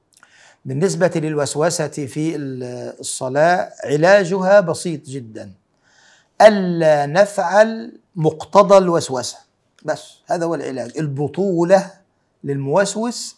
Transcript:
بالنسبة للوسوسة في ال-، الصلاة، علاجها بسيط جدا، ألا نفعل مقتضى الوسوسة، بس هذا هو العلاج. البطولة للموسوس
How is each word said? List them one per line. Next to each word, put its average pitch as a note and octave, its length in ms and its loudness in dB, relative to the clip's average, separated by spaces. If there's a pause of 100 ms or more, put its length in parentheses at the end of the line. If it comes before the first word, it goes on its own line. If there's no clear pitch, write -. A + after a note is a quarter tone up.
(640)
بالنسبة E3 500 0
للوسوسة D3+ 720 -2
في D3+ 480 -6
ال-، B2 640 -10
الصلاة، C#3+ 720 0 (120)
علاجها F#3 760 4
بسيط E3 460 -4
جدا، A2 460 -16 (880)
ألا E3+ 640 4
نفعل G3+ 920 0 (160)
مقتضى F3+ 640 4
الوسوسة، D#3 600 -2 (460)
بس - 200 -6 (240)
هذا E3+ 180 -2
هو E3 100 -2
العلاج. B2+ 420 -8
البطولة E3+ 960 0 (520)
للموسوس D3+ 960 -4